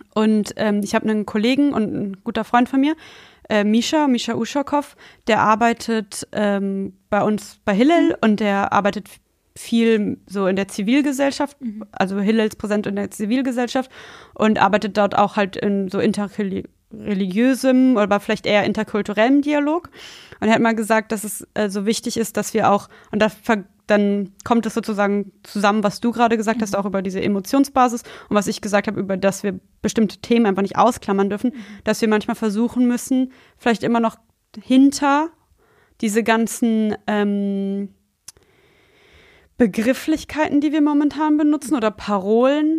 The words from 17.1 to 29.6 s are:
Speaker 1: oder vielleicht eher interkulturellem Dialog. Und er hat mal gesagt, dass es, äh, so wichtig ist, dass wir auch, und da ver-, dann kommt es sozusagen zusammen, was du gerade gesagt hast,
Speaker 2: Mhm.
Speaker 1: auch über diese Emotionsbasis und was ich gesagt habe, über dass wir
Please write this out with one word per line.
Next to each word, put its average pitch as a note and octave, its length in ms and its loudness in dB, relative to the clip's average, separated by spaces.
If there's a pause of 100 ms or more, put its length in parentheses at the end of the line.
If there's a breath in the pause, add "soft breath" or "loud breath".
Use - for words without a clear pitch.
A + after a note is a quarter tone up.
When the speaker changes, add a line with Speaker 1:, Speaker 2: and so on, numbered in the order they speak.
Speaker 1:
oder G3+ 240 2
vielleicht - 260 -4
eher G#3 180 4
interkulturellem G#3+ 760 0
Dialog. D4 480 -2 (500 loud breath)
Und G3+ 80 0
er A3+ 60 6
hat A3 80 4
mal A3+ 120 2
gesagt, A3 380 -2
dass G#3+ 120 -6
es, - 300 -12
äh, G#3 140 -2
so G3 180 -6
wichtig A3+ 300 -4
ist, A3+ 200 -4
dass - 180 -4
wir G#3+ 160 2
auch, G3+ 180 0 (220 loud breath)
und G#3 100 -2
da G#3+ 80 2
ver-, G#3 360 -2 (220)
dann G3+ 440 2 (140)
kommt A#3 220 0
es G#3+ 80 -6
sozusagen G3+ 580 -2 (100)
zusammen, G#3 400 0
was G3+ 180 -2
du A#3+ 120 0
gerade A3+ 240 2
gesagt A3 260 -2
hast, G3+ 100 -4
Speaker 2:
Mhm. G#3 60 -2
Speaker 1:
auch G3 80 -2
über G3 160 -2
diese F#3+ 180 -6
Emotionsbasis B3 840 0 (260 loud breath)
und - 80 -2
was G3 100 0
ich - 140 -6
gesagt G3+ 260 -2
habe, G#3 140 -4
über G3 160 -4
dass F#3+ 260 -2
wir F#3+ 160 -6 (240)